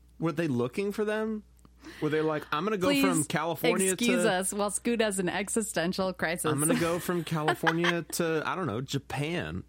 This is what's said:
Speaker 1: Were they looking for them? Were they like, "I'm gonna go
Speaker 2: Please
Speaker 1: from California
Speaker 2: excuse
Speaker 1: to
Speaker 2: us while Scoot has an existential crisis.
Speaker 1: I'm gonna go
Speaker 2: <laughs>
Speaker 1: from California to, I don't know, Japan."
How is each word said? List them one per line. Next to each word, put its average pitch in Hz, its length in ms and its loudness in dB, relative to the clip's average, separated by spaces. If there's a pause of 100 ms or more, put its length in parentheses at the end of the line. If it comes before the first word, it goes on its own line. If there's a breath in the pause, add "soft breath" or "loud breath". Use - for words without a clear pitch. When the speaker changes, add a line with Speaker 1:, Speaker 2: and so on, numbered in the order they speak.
(180)
Speaker 1:
Were 165 140 0
they 160 160 0
looking 135 440 0
for 214 120 -2
them? 214 380 -2 (580 loud breath)
Were 151 80 0
they 156 140 2
like, 151 280 0
"I'm 151 140 0
gonna 214 140 0
go 180 100 2
Speaker 2:
Please 269 160 4
Speaker 1:
from 165 200 2
California 175 680 0
Speaker 2:
excuse 240 320 2
Speaker 1:
to 214 80 4
Speaker 2:
us 185 200 0
while 202 180 0
Scoot 240 320 0
has 208 160 0
an 180 100 0
existential 190 840 0
crisis. 165 360 -2
Speaker 1:
I'm 147 80 2
gonna 156 220 4
go 170 180 2
Speaker 2:
<laughs> - 0 -
Speaker 1:
from 175 240 0
California 165 800 0 (100)
to, 160 340 0
I 139 100 -2
don't 180 100 -2
know, 110 140 -2
Japan." 135 880 -4